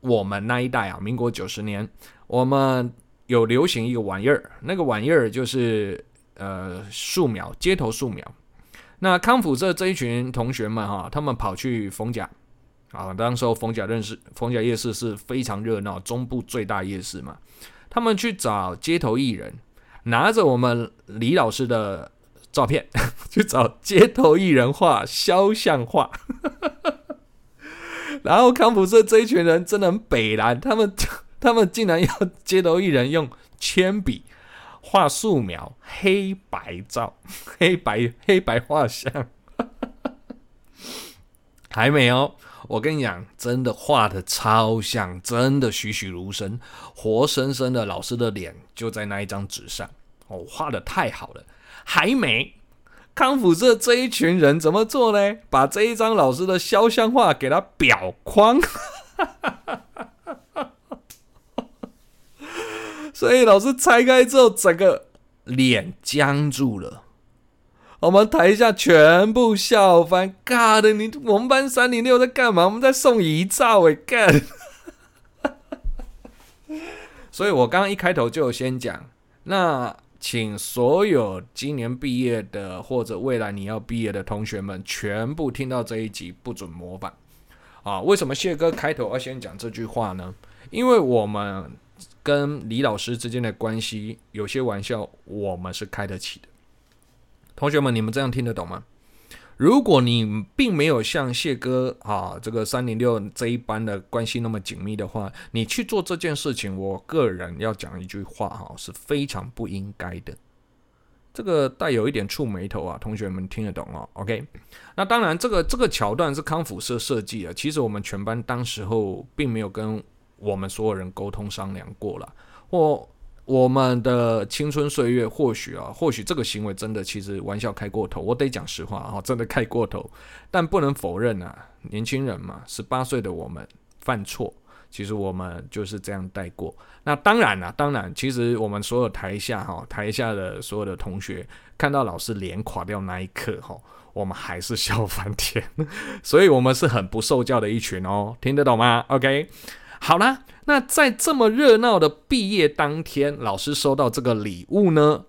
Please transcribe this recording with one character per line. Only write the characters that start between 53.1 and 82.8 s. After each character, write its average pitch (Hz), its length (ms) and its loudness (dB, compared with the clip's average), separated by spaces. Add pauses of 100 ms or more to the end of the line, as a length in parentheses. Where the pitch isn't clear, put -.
康 262 240 2
复 185 160 6
社 208 220 6
这 240 180 2
一 254 140 2
群 170 280 2
人 151 220 6
怎 156 140 2
么 214 120 2
做 226 280 2
呢？ 202 260 2 (100)
把 135 200 4
这 202 160 0
一 233 100 0
张 220 220 2
老 135 160 4
师 156 120 -4
的 208 140 2
肖 220 300 4
像 226 240 2
画 226 200 6
给 135 160 -4
他 170 160 2 (140)
裱 104 360 4 (100)
框。 226 380 6
<laughs> - 60 -2 (4000)
所 233 180 2
以 254 120 8
老 202 160 8
师 262 140 2
拆 247 280 4
开 254 220 8
之 254 120 0
后， 247 140 10
整 175 260 4
个 180 300 4 (380)
脸 120 480 2 (100)
僵 143 480 2
住 127 300 -2
了。 - 220 -14 (1000)
我 165 100 4
们 202 200 8
台 202 240 8
下 220 180 6
全 170 580 8
部 226 240 4
笑 190 480 8
翻， 185 400 2
尬 226 380 6
的 214 140 8
你， 214 160 -2 (160)
我 208 120 6
们 240 80 -2
班 269 220 4
三 247 240 4
零 233 100 0
六 247 160 6
在 254 80 6
干 247 280 2
嘛？ 170 100 6
我 190 60 6
们 226 100 -4
在 262 100 6
送 247 320 4
遗 160 220 2
照 214 380 4
欸， 160 120 8
干。 180 460 4 (1300)
<laughs> - 1600 -12
所 - 160 -4
以 208 40 2
我 127 180 4
刚 180 140 2
刚 196 80 0
一 202 40 -4
开 180 200 0
头 123 160 0
就 147 160 0
有 123 40 0
先 127 280 -4
讲， 110 260 -8 (380)
那 165 520 0 (240)
请 110 380 -4
所 135 480 2
有 110 380 2 (100)
今 143 240 -6
年 120 180 -4
毕 127 260 -4
业 117 240 0
的 95 380 -10